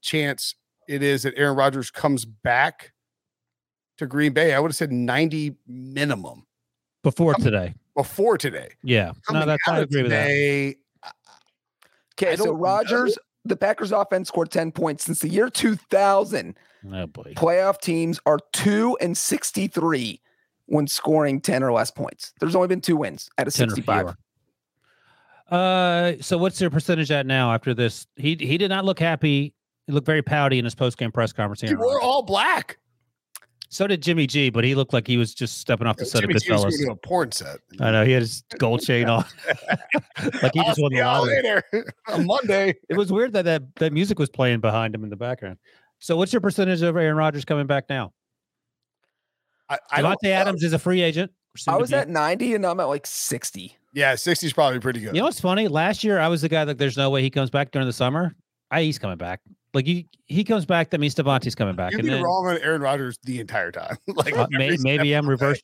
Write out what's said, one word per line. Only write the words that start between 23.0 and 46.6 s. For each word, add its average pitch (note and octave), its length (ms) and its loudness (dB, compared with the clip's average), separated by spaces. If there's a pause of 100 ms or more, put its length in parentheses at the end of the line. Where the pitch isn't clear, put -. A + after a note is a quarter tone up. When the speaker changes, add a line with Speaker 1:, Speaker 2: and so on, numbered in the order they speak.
Speaker 3:
out C3+ 100 -2
of D3 60 -4
Speaker 2:
Ten B2+ 140 2
or A2 40 -6
Speaker 3:
sixty-five. F#2 340 0
Speaker 2:
fewer. F2 120 -10 (1300)
Uh, F3 720 2
so F3 160 -2
what's F3+ 220 0
their F3+ 100 2
percentage D#3 420 0
at C#3+ 140 0
now C3 280 2
after A#2+ 200 0
this? A#2 420 -2
He, D3+ 240 0
he C#3 180 0
did F#3+ 120 0
not F#3+ 160 -2
look F#3+ 140 0
happy. D3 540 0 (320)
He D3 80 -6
looked C#3 120 0
very D#3 160 2
pouty C#3 380 2
in A#2+ 60 0
his A#2 100 -6
post-game A#2+ 380 -2
press A2+ 180 0
conference. G2+ 300 -4
Speaker 1:
He - 60 -4
Speaker 2:
Aaron D4 120 0
Speaker 1:
wore B3+ 160 2
Speaker 2:
Rodgers. C4+ 80 0
Speaker 1:
all B3+ 200 2
black. G#3+ 540 0 (920)
Speaker 2:
So - 180 -2
did F#3 140 0
Jimmy D#3+ 260 2
G, C#3 220 2
but A#2 140 0
he C3+ 120 2
looked C3+ 180 2
like A#2+ 140 0
he B2 100 2
was A#2 160 0
just - 260 -8
stepping A#2 280 0
off G#2+ 100 0
the - 80 -6
set - 160 0
Speaker 1:
Jimmy G3 140 0
Speaker 2:
of - 60 4
Speaker 1:
G - 100 -4
was G#2 140 4
Speaker 2:
Goodfellas. G2+ 60 2
Speaker 1:
going C#3+ 160 -2
to A#2+ 40 -4
a G#2+ 40 -8
porn E3 360 -2
set. - 280 -10 (220)
Speaker 2:
I A2+ 100 2
know. A2 140 4
He B2 80 4
had B2+ 80 4
his A2+ 220 -6 (160)
gold A#2+ 220 0
chain A#2+ 280 2
on. A2+ 200 2
<laughs> - 60 -20 (1080)
Like C3 120 2
he D#3+ 60 0
Speaker 1:
"I'll G3 60 2
Speaker 2:
just D#3 160 0
won C#3+ 100 2
Speaker 1:
see B2+ 60 -2
Speaker 2:
the B2 60 2
Speaker 1:
y'all C3 180 2
Speaker 2:
lottery. A#2 220 2
Speaker 1:
later G#3+ 200 0 (100)
<laughs> - 340 -6
on F3 180 0
Monday." G3 480 2 (160)
Speaker 2:
It E3 80 0
was G3 140 0
weird A3 220 0
that, F#3 120 0
that, D#3+ 160 2 (140)
that D#3+ 180 0
music G3 260 0
was C#3+ 100 0
playing A#2+ 320 2
behind A2 340 0
him G#2+ 80 -8
in G#2+ 80 -10
the G#2 40 -10
background. G#2 440 -8 (400)
So E3 180 -2
what's F#3+ 160 0
your A#3 80 2
percentage F#3 400 0